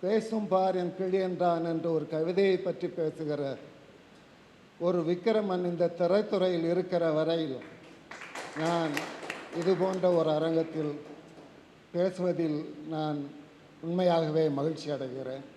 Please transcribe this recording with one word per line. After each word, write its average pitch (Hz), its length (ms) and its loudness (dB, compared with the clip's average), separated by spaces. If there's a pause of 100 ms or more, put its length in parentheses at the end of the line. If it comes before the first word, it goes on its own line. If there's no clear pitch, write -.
"பேசும் 214 500 0
பார் 185 300 4
என் 175 160 -2
கிளி" 190 300 0
என்றான் 170 440 2
என்று 165 260 0
ஒரு 147 160 -2
கவிதையை 180 520 2
பற்றி 175 220 -4 (100)
பேசுகிற 151 440 -2 (1500)
ஒரு 180 220 2
விக்கிரமன் 185 600 2
இந்த 170 300 2
திரைத்துறையில் 185 720 2
இருக்கிற 175 320 0 (140)
வரையில், 160 420 0 (1040)
நான் 165 320 0 (640)
இது 175 220 2
போன்ற 185 280 2 (100)
ஒரு 156 180 4
அரங்கத்தில் 160 560 0 (1000)
பேசுவதில் 175 680 0 (360)
நான் 147 260 -2 (680)
உண்மையாகவே 170 560 4 (140)
மகிழ்ச்சி 151 380 -2
அடைகிறேன். 131 500 -8 (120)